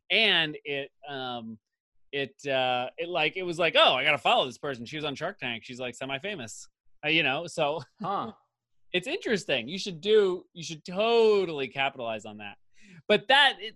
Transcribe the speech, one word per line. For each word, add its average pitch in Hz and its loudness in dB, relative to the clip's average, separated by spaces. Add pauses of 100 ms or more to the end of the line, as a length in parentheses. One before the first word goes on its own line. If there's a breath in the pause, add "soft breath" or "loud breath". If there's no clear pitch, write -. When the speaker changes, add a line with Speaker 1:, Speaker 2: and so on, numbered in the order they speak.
(100)
Speaker 1:
And 175 2
it, 139 -6 (180)
um, 123 -8 (540)
it, 139 -4 (120)
uh, 127 0 (100)
it, 170 -6
like, 160 0
it 190 -4
was 170 -4
like, 175 2
"Oh, 302 6
I 127 0
gotta 147 4
follow 202 2
this 120 -10
person. 131 -6
She 143 -12
was 151 -6
on 143 -4
Shark 170 -8
Tank. 120 -8
She's, 123 -14
like, 123 -8
semi-famous." 135 -10 (360)
Uh, 151 0
you 160 4
know, 147 0
so 147 0 (100)
<laughs> - -18
Speaker 2:
Huh. 170 -4 (600)
Speaker 1:
it's 175 -2
interesting. 170 -2
You 185 -8
should 180 -8
do, 196 2
you 170 -14
should 151 -10
totally 196 2
capitalize 120 -4
on 107 -14
that. 101 -14 (520 loud breath)
But 208 4
that, 269 6
it, 220 -12